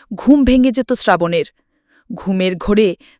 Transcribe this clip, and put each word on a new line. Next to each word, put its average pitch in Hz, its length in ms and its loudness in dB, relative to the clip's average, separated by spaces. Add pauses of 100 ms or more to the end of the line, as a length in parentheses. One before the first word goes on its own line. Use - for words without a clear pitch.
(140)
ঘুম 277 300 2
ভেঙে 254 260 2
যেত 247 220 -4
শ্রাবণের। 170 520 0 (680)
ঘুমের 185 420 -4
ঘোরে 202 400 0 (240)